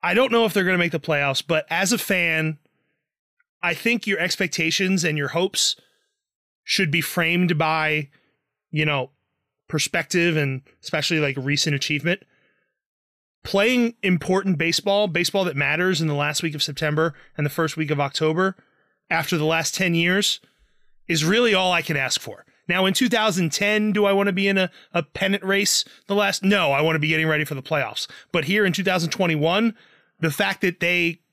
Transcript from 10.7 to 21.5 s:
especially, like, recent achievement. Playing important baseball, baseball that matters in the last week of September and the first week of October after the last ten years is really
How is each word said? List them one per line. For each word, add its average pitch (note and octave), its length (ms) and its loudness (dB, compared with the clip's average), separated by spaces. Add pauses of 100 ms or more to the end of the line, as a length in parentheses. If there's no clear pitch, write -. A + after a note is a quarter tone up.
especially, D#3 380 -2
like, C#3 160 -2
recent C#3+ 360 0
achievement. D3+ 500 -2 (1200)
Playing A#3 580 2
important F#3 540 0
baseball, G3 500 0
baseball F3 380 0
that D3+ 100 -4
matters D#3 460 0
in D#3+ 80 0
the D3 40 0
last D3 300 -2
week D#3+ 100 -4
of D3+ 80 -6
September D3+ 520 -2 (240)
and D3 80 -2
the D3 40 0
first D#3+ 280 -2
week D#3 140 -2
of C#3+ 100 0
October D#3+ 560 0 (520)
after E3 280 -2
the D3+ 80 0
last D#3+ 280 0
ten F3+ 220 0
years F3+ 460 0 (680)
is D#3 160 -2
really A3 300 2